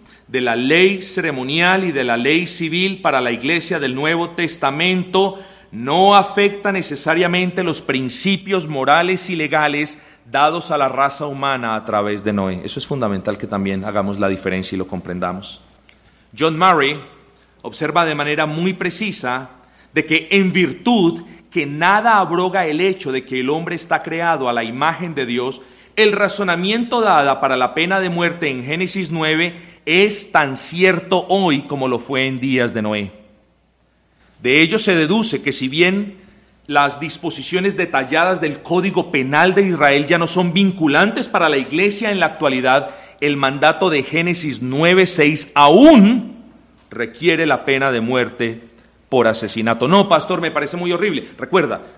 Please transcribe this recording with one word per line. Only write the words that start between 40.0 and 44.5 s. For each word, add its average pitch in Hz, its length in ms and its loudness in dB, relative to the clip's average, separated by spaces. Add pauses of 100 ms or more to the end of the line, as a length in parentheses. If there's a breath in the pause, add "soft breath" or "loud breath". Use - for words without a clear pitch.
ya 165 140 2
no 165 80 0
son 180 260 0
vinculantes 185 760 2
para 175 200 2
la 147 80 2
iglesia 185 540 -2
en 196 100 -2
la 165 60 4
actualidad, 135 640 0 (300 loud breath)
el 147 180 0
mandato 143 500 2
de 147 140 2
Génesis 156 580 -2